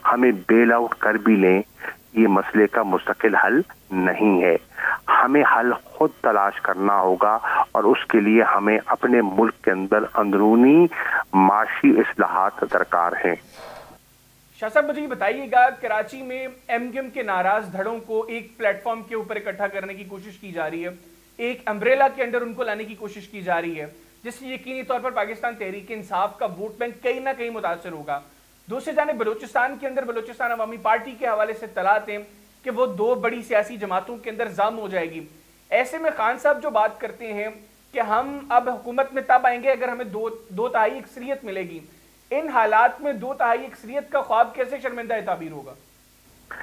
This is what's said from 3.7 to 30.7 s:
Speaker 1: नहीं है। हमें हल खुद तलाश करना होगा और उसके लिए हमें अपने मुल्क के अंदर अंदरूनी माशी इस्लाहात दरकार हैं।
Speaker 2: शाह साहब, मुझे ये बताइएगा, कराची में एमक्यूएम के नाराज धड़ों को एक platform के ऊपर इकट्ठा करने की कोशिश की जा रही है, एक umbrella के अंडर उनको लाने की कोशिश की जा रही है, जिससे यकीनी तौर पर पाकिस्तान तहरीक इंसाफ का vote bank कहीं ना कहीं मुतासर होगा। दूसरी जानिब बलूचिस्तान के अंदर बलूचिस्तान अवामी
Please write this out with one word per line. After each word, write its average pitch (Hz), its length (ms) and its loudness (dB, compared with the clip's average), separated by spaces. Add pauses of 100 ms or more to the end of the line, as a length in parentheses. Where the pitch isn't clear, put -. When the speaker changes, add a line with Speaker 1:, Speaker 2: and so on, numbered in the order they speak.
Speaker 1:
नहीं 92 500 4
है। 85 140 6 (520)
हमें 135 380 4
हल 117 260 2
खुद - 400 -2 (100)
तलाश 101 360 2
करना 98 340 0
होगा 98 720 2 (100)
और 107 100 2
उसके 113 340 4
लिए 107 220 6
हमें 104 460 2
अपने 120 340 2
मुल्क 104 320 2 (120)
के 110 60 4
अंदर 98 440 0
अंदरूनी 113 720 6 (460)
माशी 95 640 4
इस्लाहात 95 640 0
दरकार 87 520 0
हैं। 85 200 0 (1200)
Speaker 2:
शाह 220 100 -6
साहब, 294 180 2
मुझे 294 140 -4
ये 294 60 -6
बताइएगा, 247 640 2
कराची 226 520 -4
में 262 260 -8 (220)
एमक्यूएम 247 400 -4
के 254 140 -6
नाराज 190 500 0
धड़ों 214 260 -6
को 220 300 -4
एक 233 280 -12
platform 226 440 -2
के 226 140 -12
ऊपर 214 220 -8
इकट्ठा 202 300 -6
करने 196 260 -10
की 190 120 -16
कोशिश 190 320 -18
की 196 140 -18
जा 165 160 -6
रही 165 160 -8
है, 180 100 -10 (460)
एक 240 300 -6
umbrella 254 380 2
के 269 160 -6
अंडर 240 180 -4
उनको 233 220 -8
लाने 214 220 -6
की 208 100 -16
कोशिश 208 320 -14
की 208 140 -16
जा 175 180 -2
रही 170 160 -6
है, 151 200 -12 (280)
जिससे 254 300 -14
यकीनी 262 300 -10
तौर 254 160 -4
पर 254 120 -6
पाकिस्तान 226 420 -6
तहरीक 202 380 -12
इंसाफ 208 480 -6
का 240 60 -4
vote 208 340 -10
bank 240 140 -6 (100)
कहीं 262 200 -4
ना 269 100 -4
कहीं 240 180 -8
मुतासर 180 420 -6
होगा। 147 280 -8 (480)
दूसरी 262 240 -8
जानिब 294 240 0
बलूचिस्तान 233 600 -2
के 277 100 -8
अंदर 262 180 -4
बलूचिस्तान 233 460 -6
अवामी 226 260 -6